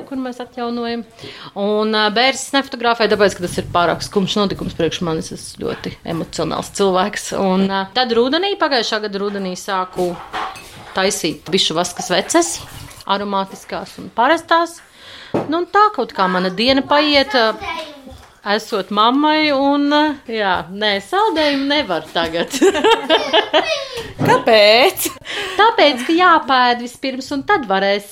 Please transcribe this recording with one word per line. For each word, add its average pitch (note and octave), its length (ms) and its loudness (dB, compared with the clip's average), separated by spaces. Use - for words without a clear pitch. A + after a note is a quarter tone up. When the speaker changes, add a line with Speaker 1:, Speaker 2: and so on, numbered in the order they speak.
Speaker 1:
kur C4+ 160 -8
mēs B3+ 180 -10
atjaunojam. A#3+ 640 -6
Un, G#3+ 400 0
ā, G#3+ 220 2
bērns C4 320 0
es - 100 -6
nefotografēju, A#3 560 0
tāpēc, G3 240 2
ka F3 80 -6
tas - 160 -4
ir - 140 -8
pārāk E3+ 260 2
skumjš - 400 -2
notikums F3 380 -2
priekš E3 260 -2
manis. D#3+ 300 -4
Es - 160 -16
esmu - 160 -8
ļoti - 260 -8
emocionāls - 640 -6
cilvēks. G3 580 0
Un, F#3+ 320 2
ā, G3 140 -2
tad B3 240 0
rudenī, E4 400 0
pagājušā A#3 480 -2
gada G3 160 -6
rudenī G3 320 -6
sāku F#3 640 -4
taisīt F#3+ 560 -2
bišu D#3 240 0
vaskas - 320 -4
veces, E4 420 2
aromātiskās G3 960 -6
un F#3 80 -14
parastās. E4 720 0
Nu, D#4+ 260 -2
un F4 80 -4
tā G#4 280 4
kaut A#3+ 200 -4
kā F#3+ 160 2
mana F#3 180 0
diena B3 360 2
paiet, D4 500 2
ā, A3 160 4
esot G#3+ 380 -4
mammai D4 580 4
un, C#4+ 380 2
ā, D4 140 4
jā, G3+ 240 0
nē, G3+ 340 0
saldējumu D#4 640 0
nevar G3 400 -2
tagad. E3 480 -2
<laughs> - 920 -2
Speaker 2:
Kāpēc? A#3 800 6
Speaker 1:
Tāpēc, F#4 560 4
ka E4 80 2
jāpēd C4 680 4
vispirms, C4 500 -8
un C#4 100 -4
tad D#4+ 220 0
varēs G3 440 0